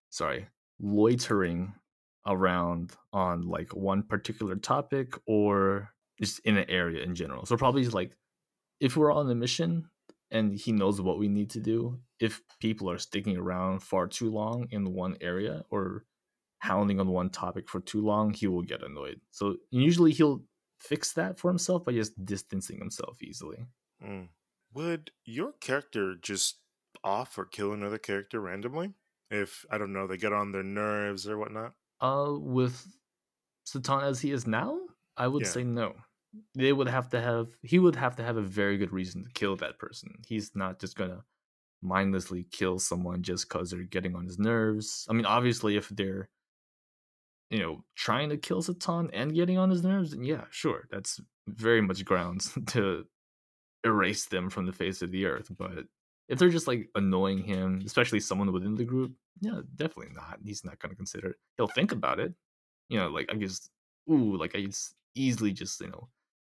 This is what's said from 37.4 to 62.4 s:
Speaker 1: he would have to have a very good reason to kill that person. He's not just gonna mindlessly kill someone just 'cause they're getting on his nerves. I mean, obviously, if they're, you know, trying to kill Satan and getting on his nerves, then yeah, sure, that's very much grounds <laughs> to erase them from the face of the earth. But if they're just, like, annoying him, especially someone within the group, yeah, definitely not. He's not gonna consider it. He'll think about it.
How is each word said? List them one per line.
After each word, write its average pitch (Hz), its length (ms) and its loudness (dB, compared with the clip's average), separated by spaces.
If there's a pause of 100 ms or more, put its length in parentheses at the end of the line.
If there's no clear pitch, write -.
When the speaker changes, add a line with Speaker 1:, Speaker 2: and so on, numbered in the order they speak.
Speaker 1:
he 160 160 6
would 175 160 8
have 127 220 0
to 117 60 -4
have 117 140 -2
a 107 60 2
very 101 340 2
good 95 160 0
reason 92 320 -4
to 123 60 -16
kill 98 260 0
that 71 220 -6
person. - 480 -14
He's 107 280 -4
not 92 240 -4
just - 180 -8
gonna 92 280 -6 (560)
mindlessly 92 640 2
kill 92 340 0
someone 90 440 0
just 90 260 -2
'cause 90 220 -4
they're 90 120 -6
getting 92 320 -2
on 87 100 -6
his 90 140 -6
nerves. 110 680 2
I 110 40 0
mean, 113 140 2
obviously, 113 500 4
if 101 120 -2
they're, 95 400 -4 (1200)
you 110 100 -2
know, 82 260 -4 (100)
trying 143 340 -2
to 147 80 -2
kill 180 240 -2
Satan 170 520 -2
and 135 200 -2
getting 175 240 2
on 190 120 4
his 175 140 4
nerves, 185 280 2
then 123 120 -6
yeah, 143 260 -2
sure, - 420 -4
that's - 300 -8 (260)
very 110 340 4
much 95 220 0
grounds 90 580 0
<laughs> - 60 -8
to 98 400 0 (800)
erase 101 420 4
them 92 220 -2
from 92 180 -4
the 92 60 -4
face 92 280 -4
of 87 100 -4
the 95 140 0
earth. - 320 -4
But 90 280 -10 (440)
if 131 100 0
they're 180 100 8
just, 165 180 2
like, 120 280 -2
annoying 95 480 2
him, 95 420 -2
especially 113 360 2
someone 98 320 0
within 98 220 -2
the 120 100 -2
group, 127 300 -2 (260)
yeah, 208 200 -4 (140)
definitely - 400 -8
not. 78 280 -14
He's 104 220 -10
not - 140 -12
gonna 92 160 -10
consider 95 360 -8
it. - 60 -14 (200)
He'll 110 100 2
think 156 260 2
about 80 260 0
it. 170 140 -2 (560)